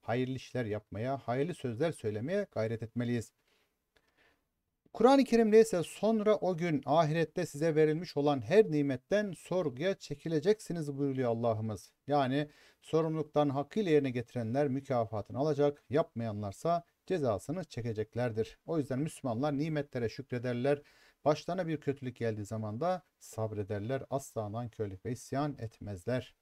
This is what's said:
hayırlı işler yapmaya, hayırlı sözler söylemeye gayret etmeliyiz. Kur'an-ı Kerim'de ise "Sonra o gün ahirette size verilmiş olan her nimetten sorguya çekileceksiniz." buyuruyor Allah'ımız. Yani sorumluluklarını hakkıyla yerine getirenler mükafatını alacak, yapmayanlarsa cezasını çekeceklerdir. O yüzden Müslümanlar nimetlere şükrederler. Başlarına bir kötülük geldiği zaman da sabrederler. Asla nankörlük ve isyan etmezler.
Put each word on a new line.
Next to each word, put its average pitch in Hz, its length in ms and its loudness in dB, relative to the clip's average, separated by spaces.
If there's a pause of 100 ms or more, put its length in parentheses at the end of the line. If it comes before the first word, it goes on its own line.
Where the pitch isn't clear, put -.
hayırlı 127 360 -2
işler 127 280 -6
yapmaya, 107 540 -4
hayırlı 139 360 -2
sözler 131 380 -2
söylemeye 127 600 -4
gayret 110 300 -4
etmeliyiz. 120 500 -4 (1600)
Kur'an-ı 269 320 6
Kerim'de 226 360 6
ise 190 220 4
"Sonra 214 540 2
o 180 200 0
gün 160 300 0
ahirette 160 600 2
size 156 280 0
verilmiş 156 420 2
olan 143 240 2
her 175 300 4
nimetten 151 600 0
sorguya 170 640 -2
çekileceksiniz." 160 1000 -2
buyuruyor 135 340 0
Allah'ımız. 110 640 -2 (140)
Yani 143 440 2 (320)
sorumluluklarını 156 720 2
hakkıyla 160 400 0
yerine 139 180 6
getirenler 123 580 -2
mükafatını 120 680 -2
alacak, 143 520 2
yapmayanlarsa 117 920 -2 (220)
cezasını 147 580 -2
çekeceklerdir. 113 1000 -4
O 165 120 0
yüzden 123 200 -2
Müslümanlar 139 600 -2
nimetlere 147 500 -2
şükrederler. 127 720 -2 (420)
Başlarına 165 420 0
bir 156 140 -4
kötülük 131 360 -6
geldiği 110 280 -4
zaman 110 360 -8
da 175 220 -2 (160)
sabrederler. 107 920 -6
Asla 110 420 -6
nankörlük 107 540 -8
ve 120 60 -4
isyan 135 460 -4
etmezler. 113 840 -8